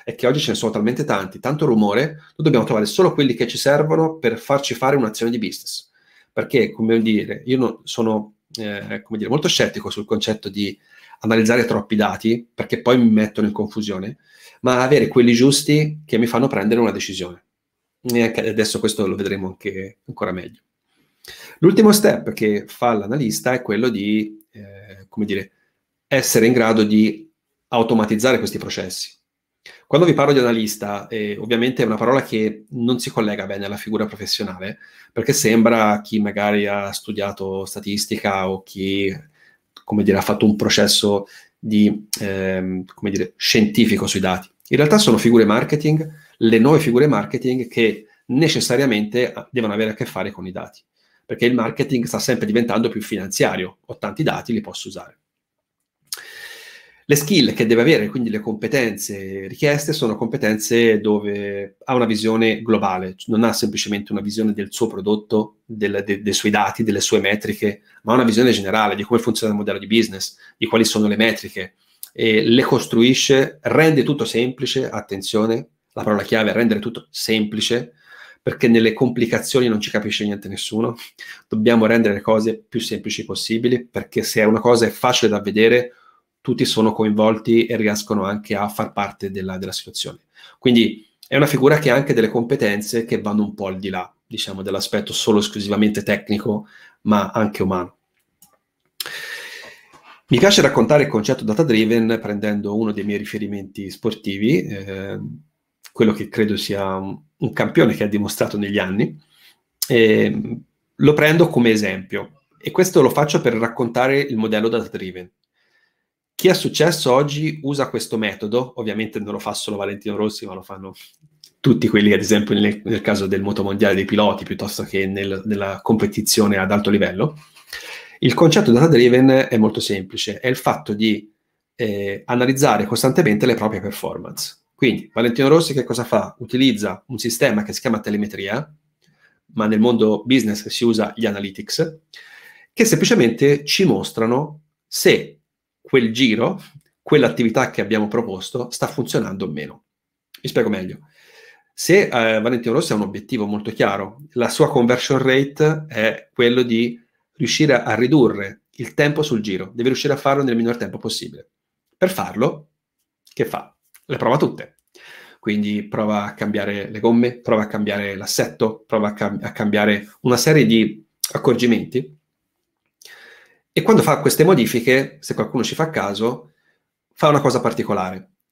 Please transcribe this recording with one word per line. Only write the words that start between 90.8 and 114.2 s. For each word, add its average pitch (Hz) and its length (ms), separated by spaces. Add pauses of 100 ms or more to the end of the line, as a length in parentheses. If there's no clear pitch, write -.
è 131 80
una 139 120
figura 143 320
che 143 120
ha 120 40
anche 139 180
delle 110 160
competenze 113 760
che 107 160
vanno 104 220
un 104 100
po' 101 140
al 95 100
di 98 120
là, 90 220 (140)
diciamo, 98 360
dell'aspetto 98 520
solo 107 260
esclusivamente 104 640
tecnico, 104 640 (340)
ma 104 300
anche 104 320
umano. 92 340 (2250)
Mi 123 80
piace 196 240
raccontare 135 420
il - 60
concetto 113 340
data 107 200
driven 113 580
prendendo 104 560
uno 110 140
dei 101 120
miei 104 140
riferimenti 101 720
sportivi, 107 760
eh, 98 540 (720)
quello 107 220
che 101 160
credo 104 260
sia 95 400
un, 98 240 (180)
un - 160
campione 127 420
che - 80
ha 104 40
dimostrato 104 500
negli 101 200
anni, 101 420 (680)
e 107 540 (540)
lo 143 180
prendo 156 340
come 120 240
esempio, 98 680 (180)
e - 100
questo 185 320
lo 127 80
faccio 151 320
per 120 120
raccontare 123 640
il 139 180